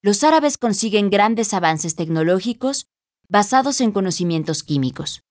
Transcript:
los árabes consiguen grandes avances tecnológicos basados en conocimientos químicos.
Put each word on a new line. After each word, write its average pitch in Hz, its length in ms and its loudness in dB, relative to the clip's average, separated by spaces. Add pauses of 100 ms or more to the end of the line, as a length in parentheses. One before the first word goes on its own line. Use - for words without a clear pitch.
los 202 220 2
árabes 311 360 2
consiguen 208 500 0
grandes 214 460 2
avances 165 400 -2
tecnológicos 185 880 -2 (420)
basados 254 540 0
en 220 100 2
conocimientos 170 720 -2
químicos. 135 680 -4